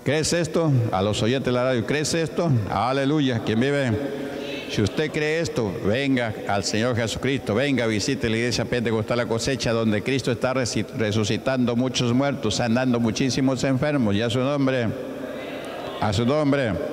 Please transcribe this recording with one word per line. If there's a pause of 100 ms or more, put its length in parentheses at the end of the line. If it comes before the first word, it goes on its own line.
¿Crees
esto? (180)
A
los
oyentes
de
la
radio,
¿crees
esto? (200)
Aleluya.
¿Quién
vive? (800)
Si
usted
cree
esto, (140)
venga (160)
al
Señor
Jesucristo,
venga,
visite
la
iglesia
Pentecostal
La
Cosecha,
donde
Cristo
está
resi-, (100)
resucitando
muchos
muertos,
sanando
muchísimos
enfermos.
Y
a
su
nombre, (1120)
a
su
nombre. (200)